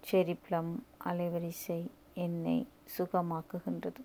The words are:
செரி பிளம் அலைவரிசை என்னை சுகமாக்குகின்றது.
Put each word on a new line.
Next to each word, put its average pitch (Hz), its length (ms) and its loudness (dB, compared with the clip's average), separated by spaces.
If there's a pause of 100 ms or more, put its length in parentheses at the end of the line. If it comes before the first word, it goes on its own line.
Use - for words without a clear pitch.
(120)
செரி 175 260 4 (120)
பிளம் 170 360 0 (180)
அலைவரிசை 175 840 -2 (280)
என்னை 170 400 2 (400)
சுகமாக்குகின்றது. 175 1080 0